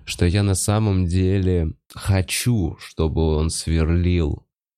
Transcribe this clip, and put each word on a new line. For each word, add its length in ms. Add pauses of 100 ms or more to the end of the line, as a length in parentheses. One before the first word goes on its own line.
что 200
я 180
на 120
самом 500
деле 680 (200)
хочу, 840
чтобы 580
он 120
сверлил 960 (320)